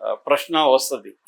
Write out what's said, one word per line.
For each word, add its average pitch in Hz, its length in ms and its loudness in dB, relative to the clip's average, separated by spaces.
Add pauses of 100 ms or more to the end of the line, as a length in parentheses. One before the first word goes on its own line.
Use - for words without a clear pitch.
ఆ, 107 100 -4
ప్రశ్న 143 460 -2
వస్తది. 131 540 0 (140)